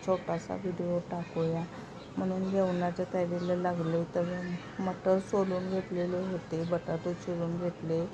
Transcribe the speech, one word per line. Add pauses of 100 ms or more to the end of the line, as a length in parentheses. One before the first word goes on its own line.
छोटासा
व्हिडिओ (120)
टाकूया (540)
म्हणून
जेवणाच्या
तयारीला
लागले.
तर (280)
मटर
सोलून
घेतलेले
होते,
बटाटे
चिरून
घेतले